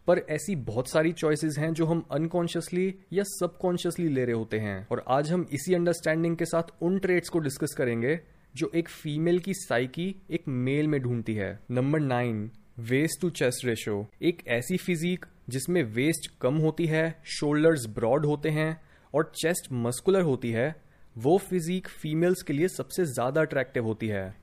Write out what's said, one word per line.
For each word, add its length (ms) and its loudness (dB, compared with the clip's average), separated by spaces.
पर 220 4
ऐसी 340 -2
बहुत 260 -4
सारी 240 4
चॉइसेस 440 0
हैं 160 0
जो 120 0
हम 260 0
अनकॉन्शियसली 800 -2
या 160 2
सबकॉन्शियसली 800 -2
ले 160 2
रहे 100 0
होते 240 -2
हैं। 320 -4
और 180 -2
आज 220 2
हम 200 0
इसी 240 -2
अंडरस्टैंडिंग 640 0
के 80 -2
साथ 360 -2
उन 180 2
ट्रेट्स 300 2
को 120 0
डिस्कस 360 -2
करेंगे 420 0
जो 200 -2
एक 160 0
फीमेल 480 0
की 160 -4
साइकी 600 -2
एक 160 -4
मेल 400 0
में 140 2
ढूंढती 340 -2
है। 240 -4
नंबर 300 2
नाइन, 480 0
waist 400 0
to 100 0
chest 340 0
ratio। 380 -2
एक 280 0
ऐसी 280 0
फिजिक 480 -2
जिसमें 360 0
वेस्ट 440 0
कम 160 2
होती 280 2
है, 180 2
शोल्डर्स 600 4
ब्रॉड 360 2
होते 260 0
हैं 300 -2
और 220 0
चेस्ट 380 -2
मस्कुलर 480 2
होती 300 0
है, 240 0
वो 240 6
फिजिक 500 -2
फीमेल्स 520 0
के 120 -4
लिए 140 2
सबसे 380 -4
ज्यादा 360 0
अट्रैक्टिव 440 0
होती 220 -2
है, 360 -4